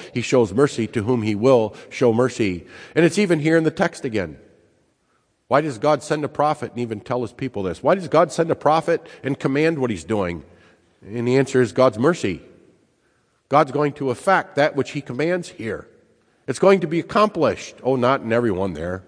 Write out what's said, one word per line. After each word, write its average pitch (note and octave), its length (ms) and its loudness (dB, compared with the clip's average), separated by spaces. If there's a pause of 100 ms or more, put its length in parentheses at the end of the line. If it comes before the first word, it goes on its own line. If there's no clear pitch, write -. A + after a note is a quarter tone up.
(120)
He A#2+ 100 -4
shows A#2 300 2
mercy A#2 360 2
to A2 160 -4
whom A#2+ 180 0
he G#2+ 140 0
will A2+ 400 4 (120)
show A#2+ 240 2
mercy. A2 540 0 (300)
And D#3+ 80 4
it's E3+ 120 2
even F3 220 2
here D#3+ 180 2
in E3 60 4
the D#3 80 0
text - 340 -4
again. F#2+ 340 -6 (1080)
Why C#3 140 2
does D3 180 -6
God C#3+ 240 0
send D3+ 220 -4
a C3+ 40 -6
prophet D3 440 -2
and A#2+ 80 -8
even A2+ 180 -6
tell B2 240 -4
his A2 100 -8
people B2 300 -8
this? F#2 180 -6
Why D3+ 140 2
does F#3 140 -4
God D#3+ 240 2
send E3 180 -2
a D3+ 60 2
prophet D#3 500 0 (160)
and C#3 160 -4
command D3+ 400 0
what B2+ 120 -2
he's F2+ 120 -6
doing? F2 400 -4 (640)
And A#2+ 220 -4
the B2+ 80 2
answer C3 260 2
is A2+ 80 0
God's B2+ 280 2
mercy. A#2+ 440 -2 (1080)
God's C#3+ 220 4
going D3 220 -2
to C3+ 180 -4
effect F3 460 0
that D3 180 2
which C3+ 180 -2
he D3 80 -6
commands D#3+ 500 -4
here. G#2+ 360 -8 (640)
It's C3+ 100 -6
going F#3+ 220 4
to E3 80 -4
be E3 100 -2
accomplished. E3 840 -2
Oh, C3 100 2
not B2+ 280 2
in A2+ 100 -4
everyone G2 400 0
there, F2 360 -8